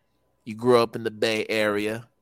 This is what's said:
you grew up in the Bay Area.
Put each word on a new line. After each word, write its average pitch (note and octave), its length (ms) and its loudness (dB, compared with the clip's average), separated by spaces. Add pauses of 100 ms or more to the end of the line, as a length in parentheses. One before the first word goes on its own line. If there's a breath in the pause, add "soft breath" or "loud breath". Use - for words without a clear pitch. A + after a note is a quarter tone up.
(460)
you A2 100 -10
grew A#2+ 240 4
up A2+ 160 0
in A#2 80 -10
the A2 80 -4
Bay A2 380 -2
Area. G#2+ 580 -2 (140)